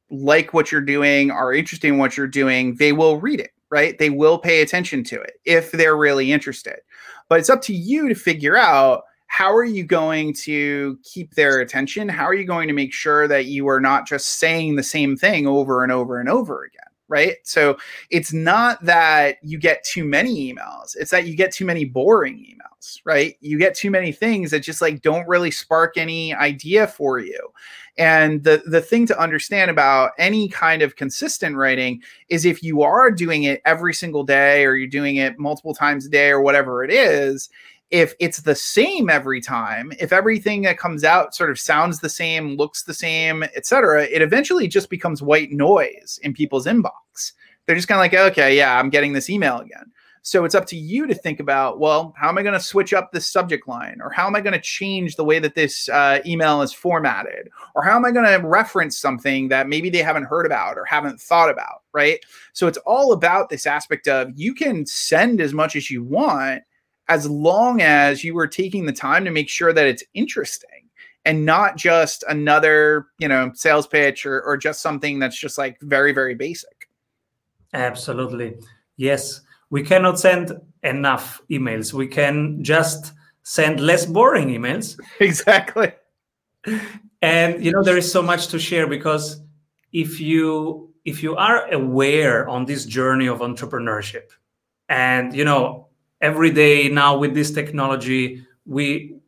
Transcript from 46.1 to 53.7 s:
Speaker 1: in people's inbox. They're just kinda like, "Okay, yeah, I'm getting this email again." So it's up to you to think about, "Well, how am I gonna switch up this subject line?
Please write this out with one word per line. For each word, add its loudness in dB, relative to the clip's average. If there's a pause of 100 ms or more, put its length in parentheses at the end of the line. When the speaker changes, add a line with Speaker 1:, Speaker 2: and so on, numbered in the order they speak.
Speaker 1:
in -6
people's -4
inbox. -4 (320)
They're 0
just -4
kinda 2
like, 4
"Okay, 6
yeah, 4
I'm 0
getting 0
this -4
email -2
again." -20 (320)
So 0
it's 0
up 2
to -12
you -6
to -2
think -6
about, -2
"Well, 0
how 0
am -2
I -2
gonna -2
switch -2
up -2
this -8
subject -2
line? -12